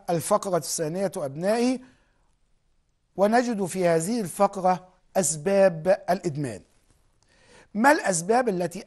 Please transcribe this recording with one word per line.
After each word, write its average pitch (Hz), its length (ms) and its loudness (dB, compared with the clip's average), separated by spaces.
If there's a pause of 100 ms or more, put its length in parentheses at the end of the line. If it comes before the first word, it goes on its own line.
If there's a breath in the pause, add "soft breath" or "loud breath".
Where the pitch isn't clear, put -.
(100)
الفقرة 185 460 0
الثانية 170 600 -4
أبنائي، 202 680 -2 (1300 soft breath)
ونجد 220 480 2
في 180 240 0
هذه 170 320 0
الفقرة 185 680 0 (280)
أسباب 185 960 2
الإدمان. 147 500 -4 (1120 soft breath)
ما 247 180 6
الأسباب 226 560 0
التي 180 380 -4